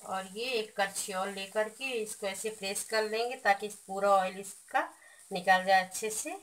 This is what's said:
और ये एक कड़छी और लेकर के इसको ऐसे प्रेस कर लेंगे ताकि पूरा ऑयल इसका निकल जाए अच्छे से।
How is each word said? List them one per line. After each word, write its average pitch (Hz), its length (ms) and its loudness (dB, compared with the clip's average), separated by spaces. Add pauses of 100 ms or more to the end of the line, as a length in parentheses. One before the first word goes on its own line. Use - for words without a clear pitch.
और 190 240 -4
ये 208 240 -6
एक 220 260 -2
कड़छी 196 360 -2
और 190 160 -2
लेकर 196 420 -2
के 269 220 -10
इसको 214 340 -4
ऐसे 196 240 -4
प्रेस 202 340 -4
कर 220 180 0
लेंगे 226 340 -2
ताकि 202 300 2 (200)
पूरा 196 240 0
ऑयल 190 280 4
इसका - 420 -4 (500)
निकल 185 340 4
जाए 190 180 6
अच्छे 196 280 -4
से। 302 200 -4 (120)